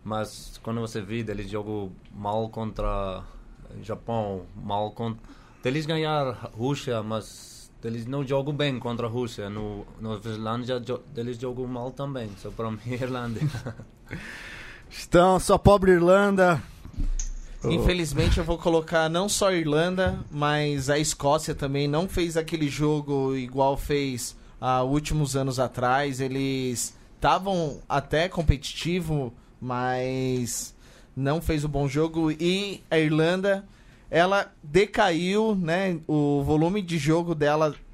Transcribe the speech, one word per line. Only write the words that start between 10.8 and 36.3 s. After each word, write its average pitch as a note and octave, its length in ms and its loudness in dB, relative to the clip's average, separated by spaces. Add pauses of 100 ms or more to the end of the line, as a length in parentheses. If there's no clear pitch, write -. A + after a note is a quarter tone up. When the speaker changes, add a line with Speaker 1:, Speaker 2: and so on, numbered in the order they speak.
Speaker 1:
eles A#2+ 220 -6
jogam B2 300 -6
mal B2 240 -6
também. C3 400 -8 (100)
Só G#2 80 -12
pra A2+ 220 -6
mim, G#2+ 100 -6
<laughs> A#2 60 -10
Irlanda. B2 520 -4 (1700)
Speaker 2:
Então, F3+ 320 6
sua F#3+ 200 4
pobre F#3+ 320 8
Irlanda. F#3 720 6 (1000)
Speaker 3:
Infelizmente, E3 760 2
eu E3+ 40 0
vou E3 140 0
colocar D#3+ 500 2
não F3 220 0
só G3+ 200 2
a F#3 40 2
Irlanda, F3 680 2 (120)
mas D3 580 0
a D3 80 4
Escócia D#3 560 0
também C#3+ 340 -2
não D#3 220 0
fez E3+ 260 -2
aquele D#3+ 320 -2
jogo C#3 680 0
igual C3+ 420 0
fez C#3 580 -2 (240)
há B2+ 220 2
últimos D3 540 0
anos C3 240 0
atrás. B2+ 600 0
Eles C3 800 -2 (220)
tavam E3+ 680 2
até D3 400 0
competitivo, D#3 1040 -2 (300)
mas B2+ 1120 -2 (420)
não C#3 240 0
fez D#3+ 240 0
o D3+ 60 -2
bom C#3+ 180 0
jogo. D#3+ 440 2
E F3+ 580 0
a D#3+ 80 4
Irlanda, F3 680 4 (460)
ela F#3+ 420 4 (120)
decaiu, G3 920 2
né? F3+ 520 0
O D3 360 2